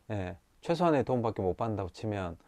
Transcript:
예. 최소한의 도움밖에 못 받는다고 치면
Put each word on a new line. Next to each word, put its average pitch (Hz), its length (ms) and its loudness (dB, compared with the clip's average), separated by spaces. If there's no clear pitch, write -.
예. 95 260 -4
최소한의 160 440 4
도움밖에 113 380 0
못 92 140 2
받는다고 101 340 -2
치면 98 580 -4